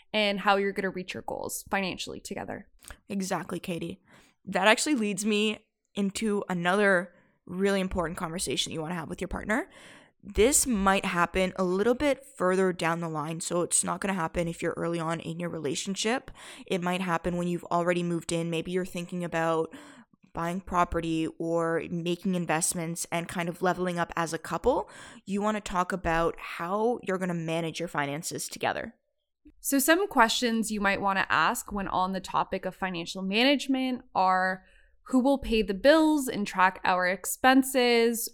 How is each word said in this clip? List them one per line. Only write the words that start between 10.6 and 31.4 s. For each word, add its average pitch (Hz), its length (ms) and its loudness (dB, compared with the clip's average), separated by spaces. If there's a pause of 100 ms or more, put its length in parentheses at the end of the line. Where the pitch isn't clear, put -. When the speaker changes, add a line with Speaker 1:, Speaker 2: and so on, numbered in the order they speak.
Speaker 2:
might 196 380 2
happen 185 520 0
a 190 80 0
little 196 300 2
bit 277 300 0 (120)
further 185 360 4
down 170 280 -2
the 170 80 -4
line, 160 320 -6
so 175 220 0
it's - 220 2
not 175 160 -2
gonna 196 140 -2
happen 170 340 -2
if 165 120 -8
you're 170 160 -2
early 170 220 -2
on 165 220 -2
in 165 180 -8
your 175 100 -4
relationship. 180 800 -2 (360)
It 185 160 0
might 180 180 0
happen 175 360 0
when 175 100 0
you've 175 200 -2
already 175 360 2
moved 170 300 -2
in. 165 180 -2
Maybe 165 220 -4
you're 185 120 0
thinking 175 380 -6
about 165 500 0 (640)
buying 170 260 -4
property 165 680 0 (100)
or 165 520 0
making 175 440 -2
investments 170 760 -2
and 165 180 -2
kind 170 200 -4
of 175 140 -6
leveling 175 360 0
up 165 180 -2
as 165 160 -2
a 160 60 -4
couple. 262 520 0 (340)
You 196 160 -2
wanna 214 200 0
talk 185 320 -2
about 165 460 2
how 214 640 -2
you're 185 160 -2
gonna 180 140 -2
manage 165 460 -4
your 170 100 -4
finances 147 600 -4
together. - 460 -4 (680)
Speaker 1:
So - 180 0
some 339 300 4
questions 226 640 2
you 214 100 -4
might 196 200 2
wanna 190 300 0
ask 165 420 2